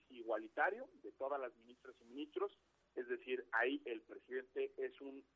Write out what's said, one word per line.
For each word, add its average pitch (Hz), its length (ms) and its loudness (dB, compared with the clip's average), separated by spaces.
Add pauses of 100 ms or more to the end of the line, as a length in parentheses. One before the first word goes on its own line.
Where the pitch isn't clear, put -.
(100)
igualitario 127 800 0 (140)
de - 100 -8
todas 139 280 0
las 123 160 -4
ministras 120 440 -18
y 120 40 -20
ministros, 143 520 -2 (380)
es 123 140 -2
decir, 123 420 0
ahí 123 360 6
el 127 160 -2
presidente 131 760 -4
es 131 240 -4
un 135 240 -10 (120)